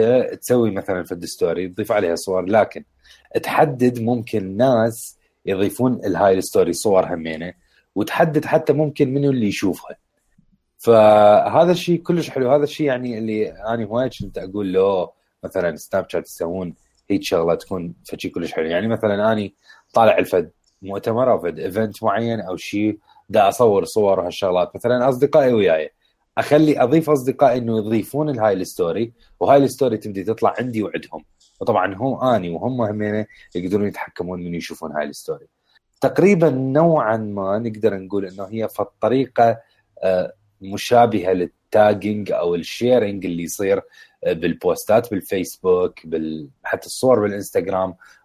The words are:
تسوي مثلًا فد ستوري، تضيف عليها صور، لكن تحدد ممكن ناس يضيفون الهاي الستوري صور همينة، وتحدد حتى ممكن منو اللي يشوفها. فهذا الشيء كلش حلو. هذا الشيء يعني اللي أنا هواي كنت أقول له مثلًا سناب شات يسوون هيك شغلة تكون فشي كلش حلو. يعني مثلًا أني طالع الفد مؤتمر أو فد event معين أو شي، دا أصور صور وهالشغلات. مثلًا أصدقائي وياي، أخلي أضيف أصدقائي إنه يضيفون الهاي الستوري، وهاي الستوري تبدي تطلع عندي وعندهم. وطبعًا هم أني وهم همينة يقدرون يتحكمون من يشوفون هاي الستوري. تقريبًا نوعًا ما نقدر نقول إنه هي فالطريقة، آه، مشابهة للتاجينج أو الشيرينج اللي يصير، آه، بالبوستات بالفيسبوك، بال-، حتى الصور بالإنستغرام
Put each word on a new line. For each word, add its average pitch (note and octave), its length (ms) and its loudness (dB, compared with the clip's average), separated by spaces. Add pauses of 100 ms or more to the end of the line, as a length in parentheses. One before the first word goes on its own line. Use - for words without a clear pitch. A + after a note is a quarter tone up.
(400)
تسوي A#2+ 300 2
مثلًا F#2+ 340 -4
فد F2 200 -10
ستوري، E2+ 440 -4
تضيف G#2 240 -6
عليها F#2+ 220 0
صور، F#2 300 -4
لكن G2+ 400 2 (580)
تحدد B2 580 2
ممكن A2 560 -4
ناس A#2 640 0 (280)
يضيفون G2+ 580 0
الهاي F#2+ 300 4
الستوري F2+ 380 0
صور F2+ 420 2
همينة، E2 380 -8 (420)
وتحدد D#3 500 0
حتى D#3 280 0
ممكن C#3+ 420 0
منو C#3+ 160 0
اللي B2 160 0
يشوفها. F#2+ 500 -4 (800)
فهذا G#2+ 920 6
الشيء E3+ 300 0
كلش E3+ 280 -2
حلو. C3 220 0
هذا D3 120 4
الشيء D3 220 -4
يعني B2 320 -2
اللي G#2+ 340 -2
أنا A2+ 320 -4
هواي A#2 260 -2 (100)
كنت G2 180 -10
أقول F#2+ 340 -6
له F#2 380 2 (340)
مثلًا F2 320 -4
سناب F#2 320 -4
شات E2 180 -4
يسوون F2 480 -8 (360)
هيك G2 120 0
شغلة E2+ 320 0
تكون E2+ 400 -8 (100)
فشي - 240 -10
كلش E2+ 240 -8
حلو. D#2+ 140 -4
يعني F2 220 -2
مثلًا A2 440 0
أني G#2 220 -4 (380)
طالع A2 260 6
الفد F2+ 320 0 (320)
مؤتمر A2 500 -2
أو F2+ 60 2
فد E2 200 -6
event G#2 460 -4
معين A2 360 -2
أو F2+ 160 -8
شي، G#2 420 -4 (300)
دا G2+ 200 4
أصور G2+ 360 2
صور G2 360 2
وهالشغلات. F2+ 560 -2
مثلًا B2 320 0
أصدقائي C3+ 440 2
وياي، E2+ 380 2 (480)
أخلي D3 440 4
أضيف D3+ 280 2
أصدقائي B2+ 480 2
إنه A2+ 200 0
يضيفون A2 520 -2
الهاي A2 220 2
الستوري، F#2 600 -2 (280)
وهاي A#2+ 180 6
الستوري B2+ 380 2
تبدي G2 280 -8
تطلع G#2+ 340 0
عندي A2+ 240 -4
وعندهم. E2 420 -8 (360)
وطبعًا G2 340 0
هم B2 300 -4
أني G#2 260 0
وهم A#2 320 -4
همينة G#2+ 440 -4 (280)
يقدرون G2 340 -2
يتحكمون F2+ 560 -10
من E2+ 100 -8
يشوفون D#2+ 380 -10
هاي D2+ 120 -4
الستوري. - 420 -12 (540)
تقريبًا E3 500 4
نوعًا C3 640 2
ما G2+ 420 -4
نقدر G#2+ 400 -2
نقول F#2+ 280 -6
إنه F#2+ 180 -12
هي G#2+ 240 -6
فالطريقة، A#2 920 0 (420)
آه، F#2 300 0 (280)
مشابهة G#2 720 2
للتاجينج G#2 1000 0
أو F2 220 -2
الشيرينج G2+ 720 0
اللي E2+ 160 -4
يصير، G2 400 -2 (420)
آه، F2+ 80 0
بالبوستات E2+ 760 0
بالفيسبوك، F2+ 960 -2
بال-، D#2 420 -8 (160)
حتى - 220 -8
الصور B2+ 340 2
بالإنستغرام F#2+ 720 -4 (300)